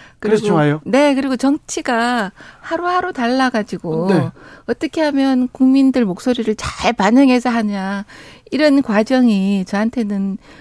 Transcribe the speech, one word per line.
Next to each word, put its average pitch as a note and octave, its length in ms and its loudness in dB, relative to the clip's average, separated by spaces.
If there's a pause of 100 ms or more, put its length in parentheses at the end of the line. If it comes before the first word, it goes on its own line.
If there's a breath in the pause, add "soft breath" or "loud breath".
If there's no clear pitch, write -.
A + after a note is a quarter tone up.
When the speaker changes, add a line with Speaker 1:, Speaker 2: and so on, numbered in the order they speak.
(200 loud breath)
Speaker 1:
그래서 G#3+ 220 0
Speaker 2:
그리고, G#3 140 2
Speaker 1:
좋아요. D3+ 300 2
Speaker 2:
네, C#4 300 2
그리고 C4 200 -2
정치가 B3 960 -2 (300 loud breath)
하루하루 F4+ 500 -4
달라가지고 A#3 960 -2
Speaker 1:
네. E3 200 2 (380 loud breath)
Speaker 2:
어떻게 D4 340 -4
하면 C4+ 500 0
국민들 C4 540 4
목소리를 A3 520 -2
잘 - 360 -2
반영해서 B3 560 4
하냐, G3+ 560 -4 (460 loud breath)
이런 C#4+ 300 2
과정이 G#3 840 2
저한테는 G3+ 720 -4 (240 loud breath)